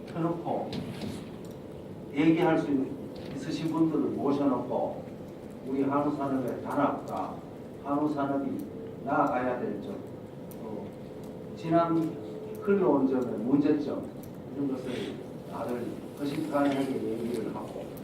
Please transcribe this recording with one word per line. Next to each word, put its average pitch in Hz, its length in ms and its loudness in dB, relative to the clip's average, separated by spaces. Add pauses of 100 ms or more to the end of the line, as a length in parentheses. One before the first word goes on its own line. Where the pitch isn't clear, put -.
(140)
펴놓고 - 560 0 (1400)
얘기할 160 460 6
수 - 80 0 (680)
있으신 156 360 -2
분들을 160 300 4 (100)
모셔놓고 131 880 2 (680)
우리 135 160 2
한우 147 320 4
산업의 135 460 0
단합과 - 720 0 (500)
한우 147 280 2
산업이 139 380 2 (540)
나아가야 127 540 2
될 107 220 -2
점, - 140 -6 (640)
어, 208 240 -8 (720)
지난 165 540 4 (500)
흘러온 160 460 6
점의 117 320 2
문제점 139 640 4 (520)
이런 139 160 0
것을 123 200 -4 (600)
다들 120 320 -4 (360)
허심탄회하게 143 760 2
얘기를 110 600 -2
하고, - 300 -8 (180)